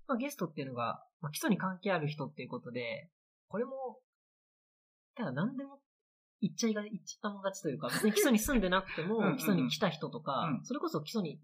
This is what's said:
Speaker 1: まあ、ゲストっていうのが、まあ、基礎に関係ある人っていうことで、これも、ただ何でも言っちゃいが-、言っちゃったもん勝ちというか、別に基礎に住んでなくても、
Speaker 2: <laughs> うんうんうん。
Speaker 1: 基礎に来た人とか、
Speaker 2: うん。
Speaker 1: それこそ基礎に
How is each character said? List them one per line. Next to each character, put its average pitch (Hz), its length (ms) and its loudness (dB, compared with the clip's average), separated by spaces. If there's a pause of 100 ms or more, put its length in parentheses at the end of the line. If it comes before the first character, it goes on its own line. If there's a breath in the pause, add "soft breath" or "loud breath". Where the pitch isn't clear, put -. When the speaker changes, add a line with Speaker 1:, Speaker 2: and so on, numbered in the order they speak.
Speaker 1:
ま 277 80 -2
あ、 233 40 0
ゲ 277 120 -2
ス - 60 -10
ト 180 100 -2
っ 151 80 -6
て 151 80 -6
い 135 40 -2
う - 20 -6
の 127 80 -8
が、 117 280 -2 (180)
ま 147 80 -4
あ、 - 20 -12
基 - 60 -8
礎 320 120 0
に 185 80 6
関 185 220 -2
係 202 120 0
あ 180 60 4
る 147 100 0
人 139 200 -4
っ - 60 -12
て 127 100 -10
い - 20 -8
う 117 40 -12
こ 123 100 -6
と 123 100 -14
で、 117 400 -6 (380)
こ 185 100 -6
れ 247 80 0
も、 262 340 -8 (1160)
た 240 100 -6
だ 139 60 -2
何 247 260 -2
で 277 60 -6
も - 180 -16 (580)
言 214 120 0
っ - 20 -16
ち 233 140 -2
ゃ - 20 2
い 220 60 0
が-、 208 80 -4
言 208 80 -10
っ 185 120 -8
ち - 120 -14
ゃ - 20 -20
っ - 60 -20
た 214 60 -2
も 202 100 -10
ん - 20 -18
勝 190 140 -2
ち - 60 -16
と 156 80 -2
い 131 40 -2
う 117 60 -6
か、 - 80 -6
別 - 160 -2
に 214 80 8
基 208 60 4
礎 311 140 6
に 214 60 6
住 240 220 4
ん - 20 2
で 185 80 4
な 190 140 4
く - 120 -8
て 160 60 -2
も、 202 160 2
Speaker 2:
<laughs> - 0 -
う 220 40 2
ん - 20 4
う - 60 6
ん - 20 4
う - 20 4
ん。 - 40 0
Speaker 1:
基 - 20 -2
礎 202 160 4
に 143 140 4
来 - 100 -2
た 185 100 4
人 - 220 -6
と - 100 -8
か、 131 200 0 (180)
Speaker 2:
う - 20 -12
ん。 - 40 -12
Speaker 1:
そ 247 100 -4
れ 302 40 -4
こ 359 80 -2
そ 262 140 -2
基 151 60 -10
礎 214 160 0
に - 200 -6